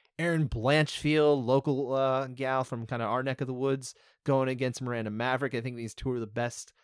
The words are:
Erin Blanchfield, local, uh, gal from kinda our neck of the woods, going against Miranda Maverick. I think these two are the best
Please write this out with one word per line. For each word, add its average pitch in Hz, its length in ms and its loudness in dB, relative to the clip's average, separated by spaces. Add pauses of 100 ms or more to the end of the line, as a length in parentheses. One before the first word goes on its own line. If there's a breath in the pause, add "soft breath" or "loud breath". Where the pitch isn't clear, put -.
(180 soft breath)
Erin 160 300 2
Blanchfield, 147 960 4
local, 135 500 2
uh, 135 340 2
gal 131 360 -2
from 117 220 -6
kinda 117 180 -4
our 120 180 0
neck 131 180 -4
of 135 60 -2
the 131 80 -6
woods, 135 400 -2 (300 soft breath)
going 135 240 4
against 127 340 -2
Miranda 117 280 -4
Maverick. 127 440 0
I 117 60 -2
think 123 160 -8
these 117 180 -10
two - 180 -6
are 120 80 -2
the 113 60 -4
best 120 460 -6 (120)